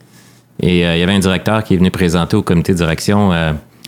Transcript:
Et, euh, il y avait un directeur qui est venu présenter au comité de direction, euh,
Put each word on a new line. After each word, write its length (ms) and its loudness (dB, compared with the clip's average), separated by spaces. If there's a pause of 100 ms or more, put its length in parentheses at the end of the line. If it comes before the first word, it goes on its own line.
(640)
Et, 240 2
euh, 100 0
il 40 0
y 20 2
avait 100 2
un 60 2
directeur 440 0
qui 120 -2
est 20 4
venu 140 2
présenter 460 0
au 60 0
comité 300 0
de 60 0
direction, 520 0
euh, 220 0 (360)